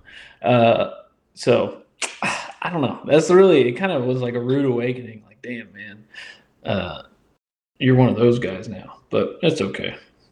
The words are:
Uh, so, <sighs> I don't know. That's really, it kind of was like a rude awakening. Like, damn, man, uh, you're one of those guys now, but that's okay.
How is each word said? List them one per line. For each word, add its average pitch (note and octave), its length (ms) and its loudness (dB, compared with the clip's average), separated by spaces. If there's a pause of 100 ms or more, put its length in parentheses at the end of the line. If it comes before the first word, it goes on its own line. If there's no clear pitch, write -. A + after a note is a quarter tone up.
(420)
Uh, A#2 480 2 (440)
so, - 480 0 (140)
<sighs> - 260 -10
I - 480 -8
don't E3+ 120 -6
know. - 240 -4
That's D#3+ 240 2
really, F3+ 380 6
it A#2+ 60 -4
kind F#3+ 180 -4
of B2+ 120 -4
was B2+ 160 -2
like A#2+ 140 -4
a A#2+ 60 -4
rude C3+ 240 -2
awakening. A#2+ 640 -4
Like, - 140 -20
damn, A2+ 300 -14
man, G2+ 320 -20 (600)
uh, F2 380 -6 (760)
you're C3 160 4
one B2+ 140 6
of G#2 80 0
those A#2+ 240 4
guys F#2 280 -8
now, - 280 -16 (140)
but G#2+ 320 -2
that's D#3+ 180 0
okay. - 340 -6 (380)